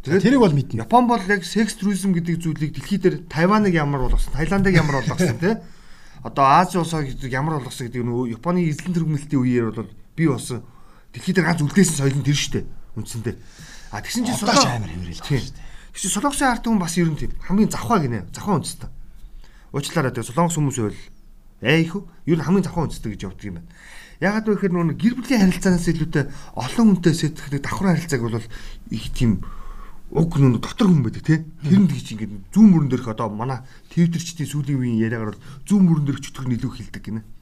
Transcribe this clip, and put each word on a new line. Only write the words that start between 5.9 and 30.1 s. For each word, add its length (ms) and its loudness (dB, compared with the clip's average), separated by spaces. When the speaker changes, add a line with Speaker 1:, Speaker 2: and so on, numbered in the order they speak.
Speaker 1:
Одоо 220 0
Ази 340 6
улсаа 240 -2
гэдэг 300 -8
ямар 260 -2
болгосон 320 -10
гэдэг 140 -4
нь 320 -2
Японы 340 0
эзлэн 240 -6
тэргүүлэлтийн 480 0
үеэр 320 2
бол 160 -8
бий 160 2
болсон 320 -6
дэлхийд 300 -4
дээр 100 2
ганц 140 0
үлдээсэн 360 4
соёл 200 0
нь 40 -6
тэр 140 2
шүү 160 -4
дээ, 100 -2
үндсэндээ. 340 -8
А, 140 -8
тэгсэн 240 -4
чинь 100 -2
Speaker 2:
Одоо 160 0
ч 80 6
Speaker 1:
Солон-, 160 0
Speaker 2:
амар 140 -8
хэврэл 280 -10
Speaker 1:
тий. 200 -2
Speaker 2:
байгаа 20 -6
шүү 140 -10
дээ. 160 -16
Speaker 1:
Тэгсэн 100 -10
чинь 100 -4
Солонгосын 360 0
ард 140 -2
түмэн 180 2
бас 160 -4
ер 100 4
нь 100 -2
тийм 220 -2
хамгийн 300 2
завхаа 320 0
гинэ. 320 -4
Завхаа 240 -2
үндэстэн. 320 -8
Уучлаарай, 400 -2
тэгээ 160 -6
Солонгос 300 0
хүмүүс 240 0
байвал 180 -4
ээ 180 4
их 140 -2
үү? 80 -6
Ер 100 2
нь 60 -4
хамгийн 220 2
завхаа 180 -4
үндэстэн 300 -8
гэж 100 -12
явдаг 220 -12
юм 160 -10
байна. 80 -18
Яагаад 300 0
вэ 100 4
гэхээр 160 0
нөгөө 240 0
гэр 160 2
бүлийн 320 0
харилцаанаас 400 2
илүүтэй 380 0
олон 280 2
хүнтэй 160 4
сэтгэх 400 -4
нэг 80 -2
давхар 320 -2
харилцааг 320 0
бол 160 -2
их 240 -6
тийм 180 4